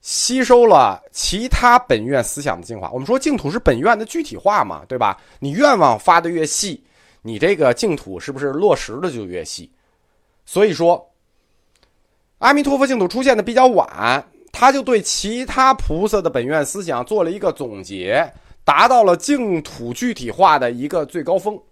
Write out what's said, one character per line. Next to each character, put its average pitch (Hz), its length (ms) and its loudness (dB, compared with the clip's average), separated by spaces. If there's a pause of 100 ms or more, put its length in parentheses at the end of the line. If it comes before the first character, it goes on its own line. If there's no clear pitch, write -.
吸 - 420 -2
收 240 220 6
了 127 440 4
其 220 380 -6
他 247 300 4
本 113 260 0
愿 131 180 0
思 143 200 -8
想 104 180 -4
的 87 60 -18
精 113 120 -12
华。 92 120 -10
我 127 80 -8
们 135 80 -10
说 247 120 0
净 285 160 -2
土 147 160 -4
是 208 80 -6
本 127 220 2
愿 214 180 2
的 220 60 -8
具 330 180 -8
体 - 140 -10
化 202 260 0
嘛， 82 240 -6
对 127 120 -6
吧？ 104 200 0 (200)
你 139 140 -6
愿 262 260 2
望 127 200 4
发 170 220 4
得 170 80 -6
越 165 160 -2
细， 160 400 -8 (380)
你 110 160 -10
这 285 180 0
个 139 160 2
净 165 240 -2
土 92 240 -12
是 143 100 -12
不 135 80 -12
是 143 100 -6
落 156 280 0
实 113 240 -12
的 180 100 -4
就 117 140 -10
越 87 180 -10
细？ 80 300 -16 (720)
所 202 220 0
以 185 80 0
说， 170 360 0 (1300)
阿 254 120 4
弥 294 100 2
陀 277 140 0
佛 269 100 2
净 254 120 -2
土 185 100 0
出 240 140 -4
现 254 120 4
的 214 80 -2
比 220 120 -6
较 254 140 6
晚， 127 540 0 (300)
他 254 180 4
就 269 120 -2
对 226 180 0
其 233 460 -6
他 262 260 2
菩 180 340 -2
萨 208 140 0
的 165 80 -2
本 127 160 -2
愿 147 180 0
思 190 220 -8
想 127 220 -4
做 208 180 0
了 165 60 -4
一 196 80 -8
个 196 120 -2
总 107 320 -10
结， 98 480 -2 (340)
达 156 220 6
到 240 160 6
了 180 140 4
净 208 460 -2
土 120 320 -12
具 240 180 -6
体 120 180 -10
化 160 280 4
的 123 120 0
一 123 160 -8
个 151 200 -4
最 170 160 -10
高 170 160 -2
峰。 196 200 -6 (140)